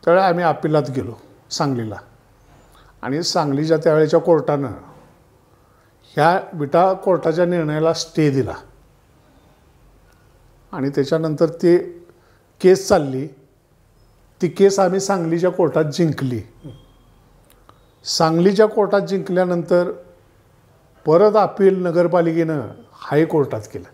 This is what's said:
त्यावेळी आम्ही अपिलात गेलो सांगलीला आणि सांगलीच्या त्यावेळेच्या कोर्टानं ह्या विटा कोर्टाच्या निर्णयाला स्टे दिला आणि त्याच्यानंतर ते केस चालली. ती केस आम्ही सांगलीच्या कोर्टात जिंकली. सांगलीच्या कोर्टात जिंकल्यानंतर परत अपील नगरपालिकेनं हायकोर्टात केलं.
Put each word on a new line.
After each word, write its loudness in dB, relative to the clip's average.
त्यावेळी 4
आम्ही 0
अपिलात 0
गेलो -8
सांगलीला -4
आणि -6
सांगलीच्या -2
त्यावेळेच्या 2
कोर्टानं 0
ह्या 2
विटा 0
कोर्टाच्या 0
निर्णयाला 0
स्टे -2
दिला -2
आणि -4
त्याच्यानंतर -2
ते 0
केस 4
चालली. 0
ती -2
केस 2
आम्ही 2
सांगलीच्या -2
कोर्टात 0
जिंकली. -2
सांगलीच्या 2
कोर्टात 0
जिंकल्यानंतर -2
परत 4
अपील 2
नगरपालिकेनं 0
हायकोर्टात -2
केलं. -14